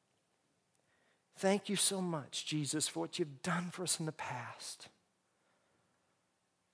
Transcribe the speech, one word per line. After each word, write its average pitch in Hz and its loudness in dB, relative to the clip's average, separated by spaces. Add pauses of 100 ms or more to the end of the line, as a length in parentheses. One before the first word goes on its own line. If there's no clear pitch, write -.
(1400)
thank 196 4
you 202 2
so 190 4
much, 165 -2
Jesus, 151 0
for - -4
what 165 -2
you've 147 -2
done 175 0
for 185 -6
us - 0
in 165 -2
the 156 -2
past, - -8 (1800)